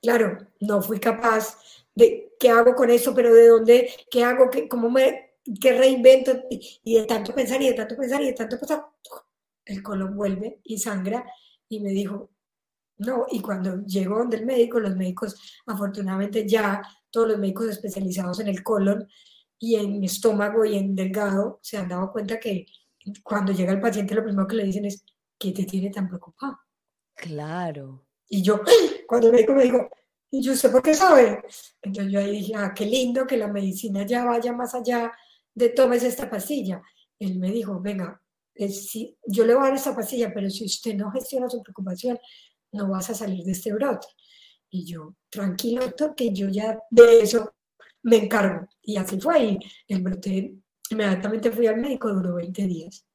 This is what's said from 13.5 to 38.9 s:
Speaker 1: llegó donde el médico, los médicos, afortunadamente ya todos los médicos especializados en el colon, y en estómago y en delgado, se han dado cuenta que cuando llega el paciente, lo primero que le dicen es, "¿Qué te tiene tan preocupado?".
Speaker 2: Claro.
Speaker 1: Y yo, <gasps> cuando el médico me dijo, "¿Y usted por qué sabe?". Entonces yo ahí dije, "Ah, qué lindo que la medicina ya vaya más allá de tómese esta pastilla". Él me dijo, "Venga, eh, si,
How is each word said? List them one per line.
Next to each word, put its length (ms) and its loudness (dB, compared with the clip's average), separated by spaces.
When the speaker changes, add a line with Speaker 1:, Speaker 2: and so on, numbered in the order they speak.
Speaker 1:
llegó 320 -2
donde 200 -2
el 80 -8
médico, 340 2
los 160 -4
médicos, 400 -6
afortunadamente 840 -4
ya 340 0
todos 180 0
los 100 0
médicos 300 -4
especializados 720 -6
en 80 -6
el 140 -6
colon, 460 0
y 180 0
en 280 -4
estómago 600 0
y 120 0
en 180 -2
delgado, 680 -4
se 140 -12
han 120 -6
dado 240 -6
cuenta 260 -6
que 280 -6
cuando 300 -2
llega 200 0
el 80 -2
paciente, 340 -2
lo 100 -2
primero 220 -2
que 100 -4
le 80 -2
dicen 200 -4
es, 200 -8
"¿Qué 140 -6
te 120 -4
tiene 260 -4
tan 180 -6
preocupado?". 500 -12
Speaker 2:
Claro. 920 -10
Speaker 1:
Y 140 -2
yo, 220 2
<gasps> 440 6
cuando 200 4
el 40 8
médico 220 4
me 100 6
dijo, 240 2
"¿Y 200 -4
usted 200 2
por 120 4
qué 120 4
sabe?". 480 6
Entonces 300 -6
yo 80 0
ahí 120 -4
dije, 240 -8
"Ah, 180 -4
qué 120 -6
lindo 400 -2
que 100 -2
la 120 -2
medicina 580 -4
ya 180 -2
vaya 280 -2
más 220 -8
allá 380 -4
de 160 2
tómese 380 2
esta 220 -6
pastilla". 520 -6
Él 200 -6
me 120 -2
dijo, 300 -6
"Venga, 400 -8
eh, 140 -6
si, 480 -10